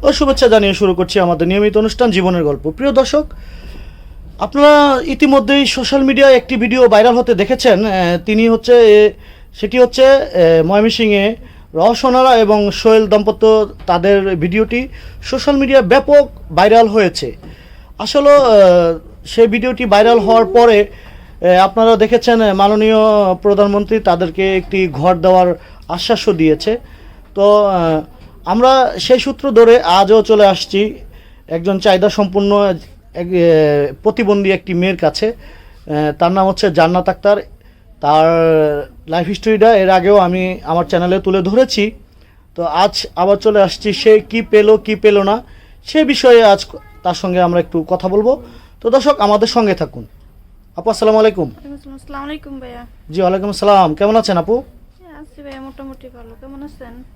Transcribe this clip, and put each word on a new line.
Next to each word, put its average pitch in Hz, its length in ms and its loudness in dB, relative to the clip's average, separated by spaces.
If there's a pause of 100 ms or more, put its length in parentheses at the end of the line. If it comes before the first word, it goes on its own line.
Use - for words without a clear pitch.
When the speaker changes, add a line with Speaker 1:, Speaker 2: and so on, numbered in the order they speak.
Speaker 1:
ও 285 100 2
শুভেচ্ছা 269 360 0
জানিয়ে 208 260 2
শুরু 185 200 -2
করছি 180 260 -4
আমাদের 170 280 -2
নিয়মিত 208 280 -2
অনুষ্ঠান 226 340 -2
জীবনের 180 340 -2
গল্প। 147 260 -6
প্রিয় 262 220 -4
দর্শক, 262 320 -2 (1120)
আপনারা 285 640 2
ইতিমধ্যেই 277 640 0
সোশ্যাল 262 360 -2
মিডিয়ায় 269 340 4
একটি 247 200 -2
ভিডিও 240 320 0
ভাইরাল 220 300 2
হতে 240 160 0
দেখেছেন। 208 520 0
আহ, 180 400 -2
তিনি 220 220 0
হচ্ছে, 226 580 4
এ, 190 60 0 (400)
সেটি 214 260 -6
হচ্ছে, 247 260 2
এ, 180 580 2
ময়মনসিংহে 208 760 0 (380)
রওশনারা 247 600 2
এবং 208 340 0
সোহেল 220 360 2
দম্পত্য, 214 600 0 (180)
তাদের 190 500 0
ভিডিওটি 214 520 -4 (340)
সোশ্যাল 285 340 -4
মিডিয়ায় 269 300 2
ব্যাপক 277 420 2 (260)
ভাইরাল 214 340 4
হয়েছে। 196 480 -2 (640)
আসলে, 285 320 0
আহ, 285 160 4 (760)
সেই 233 220 2
ভিডিওটি 240 400 -4
ভাইরাল 220 320 4
হওয়ার 226 260 2
পরে, 233 360 4
আহ, - 840 -2
আপনারা 226 320 2
দেখেছেন, 226 440 0
আহ, 208 140 0
মাননীয় 214 420 2 (380)
প্রধানমন্ত্রী 202 680 -2
তাদেরকে 185 560 -2
একটি 185 320 -4
ঘর 156 280 0
দেওয়ার 180 380 2 (340)
আশ্বাসও 202 440 -4
দিয়েছে। 160 460 -2 (560)
তো, 208 300 2
আহ, 170 380 -2 (420)
আমরা 247 540 0
সেই 254 200 0
সূত্র 277 320 -6
ধরে 226 320 4
আজও 196 400 2
চলে 214 240 2
আসছি 196 520 -2 (500)
একজন 170 300 -6
চাহিদা 190 300 0
সম্পন্ন 202 680 -2 (400)
এক, 175 120 -10
এ, 156 680 0 (100)
প্রতিবন্ধী 202 500 -2
একটি 185 220 -6
মেয়ের 180 220 -2
কাছে। 175 320 -4
আহ, - 880 -8
তার 170 140 0
নাম 190 160 0
হচ্ছে 190 220 -2
জান্নাত 170 380 -2
আক্তার। 202 280 -2 (640)
তার 151 260 2 (840)
লাইফ 165 200 -4
হিস্ট্রিটা 220 480 2
এর 190 140 2
আগেও 190 260 2
আমি 185 480 -2
আমার 165 200 -4
চ্যানেলে 180 360 -2
তুলে 190 220 -2
ধরেছি। 220 500 -2 (600)
তো 170 80 -10
আজ 170 440 -2 (100)
আবার 190 200 0
চলে 208 260 0
আসছি, 196 300 -4
সে 214 280 2
কি 226 220 -8
পেল, 214 340 2
কি 214 200 -4
পেল 202 260 0
না, 208 200 -2 (420)
সে 311 200 -2
বিষয়ে 247 400 4
আজ 196 220 2 (360)
তার 180 120 -4
সঙ্গে 180 260 -4
আমরা 175 200 0
একটু 170 280 -6
কথা 185 200 -4
বলবো। 214 340 -2 (380)
তো 226 100 -4
দর্শক, 262 300 0
আমাদের 208 280 0
সঙ্গে 214 260 -2
থাকুন। 127 320 -12 (680)
আপু, 175 140 -6
আসসালামু 220 280 0
আলাইকুম। 214 260 0
Speaker 2:
ওয়ালাইকুম 277 300 -16
আসসালাম। 277 200 -20
আসসালামু 277 300 -18
আলাইকুম 285 360 -16
ভাইয়া। 240 260 -20 (240)
Speaker 1:
জি, 160 100 -6
ওয়ালাইকুম 190 300 -2
আসসালাম। 190 440 0
কেমন 208 220 0
আছেন 214 200 -2
আপু? 202 260 -4 (380)
Speaker 2:
হ্যাঁ, 320 200 -20
আছি 302 220 -20
ভাইয়া, 269 180 -20
মোটামুটি 269 480 -20
ভালো। 233 320 -20
কেমন 277 220 -20
আছেন? 254 400 -20 (140)